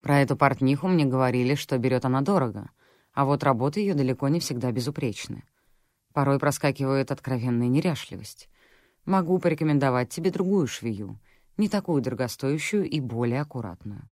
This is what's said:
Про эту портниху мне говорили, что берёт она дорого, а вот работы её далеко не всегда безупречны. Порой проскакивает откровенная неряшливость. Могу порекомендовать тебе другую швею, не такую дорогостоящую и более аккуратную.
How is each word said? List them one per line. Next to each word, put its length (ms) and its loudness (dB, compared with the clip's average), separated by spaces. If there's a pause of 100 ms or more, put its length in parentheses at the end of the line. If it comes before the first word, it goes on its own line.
Про 200 2
эту 160 2
портниху 520 2
мне 160 4
говорили, 500 2
что 240 -2
берёт 260 0
она 180 0
дорого, 480 0 (420)
а 120 0
вот 200 0
работы 360 2
её 140 0
далеко 340 0
не 120 2
всегда 320 -4
безупречны. 720 -6 (720)
Порой 240 2
проскакивает 720 0
откровенная 580 -2
неряшливость. 800 -2 (560)
Могу 340 2
порекомендовать 720 2
тебе 220 -2
другую 360 0
швею, 540 -8 (380)
не 100 2
такую 320 0
дорогостоящую 880 -2
и 120 -2
более 420 -2
аккуратную. 720 -12